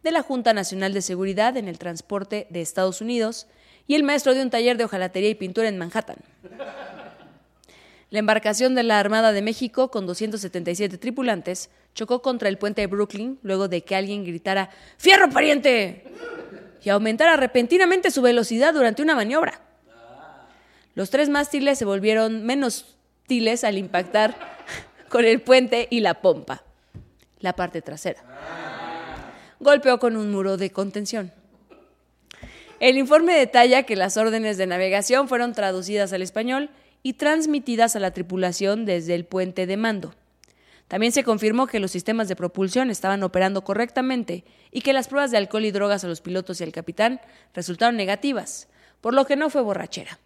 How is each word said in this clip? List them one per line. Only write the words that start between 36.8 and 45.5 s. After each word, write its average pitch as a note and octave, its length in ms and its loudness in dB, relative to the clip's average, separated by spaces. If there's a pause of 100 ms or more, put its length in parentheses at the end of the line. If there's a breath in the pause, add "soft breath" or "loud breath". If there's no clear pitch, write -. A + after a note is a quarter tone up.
y C4 100 -4
transmitidas D4 840 0
a G#3+ 40 -4
la F#3 120 -2
tripulación F#3 720 -2
desde F3 280 -2
el E3+ 120 -4
puente F#3 420 -4
de G3 100 -4
mando. G#3 380 -4 (720 soft breath)
También A3 240 0
se C4+ 120 0
confirmó A3+ 440 2
que A#3+ 120 -4
los F#3+ 120 -4
sistemas G#3+ 380 -4
de F3+ 60 -4
propulsión F#3+ 540 -2
estaban G3 320 -2
operando F#3+ 420 0
correctamente A#3+ 800 -4 (280 soft breath)
y G#3 100 -6
que C4+ 120 2
las C4 140 0
pruebas C#4 220 0
de C4+ 80 2
alcohol A3 280 0